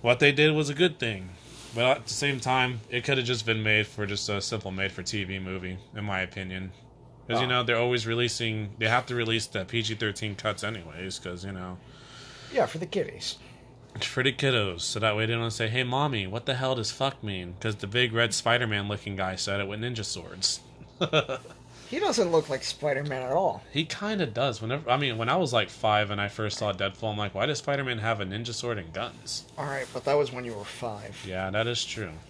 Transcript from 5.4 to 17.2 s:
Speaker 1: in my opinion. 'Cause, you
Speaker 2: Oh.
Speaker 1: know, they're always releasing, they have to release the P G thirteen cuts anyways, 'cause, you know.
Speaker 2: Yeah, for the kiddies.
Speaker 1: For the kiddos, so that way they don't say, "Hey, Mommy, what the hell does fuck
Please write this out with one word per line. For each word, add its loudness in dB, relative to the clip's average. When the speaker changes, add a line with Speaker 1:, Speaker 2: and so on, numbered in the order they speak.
Speaker 1:
in -4
my 0
opinion. -6
'Cause, 0
you 2
Speaker 2:
Oh. -2
Speaker 1:
know, 4
they're 4
always 2
releasing, 0
they 2
have 4
to -6
release 2
the -4
P -2
G -2
thirteen -2
cuts -2
anyways, -6
'cause, -8
you -6
know. -8
Speaker 2:
Yeah, 4
for -8
the -6
kiddies. -4
Speaker 1:
For -2
the 4
kiddos, 2
so -2
that 4
way 2
they 0
don't 0
say, 0
"Hey, 0
Mommy, 0
what -6
the 0
hell 0
does -2
fuck -2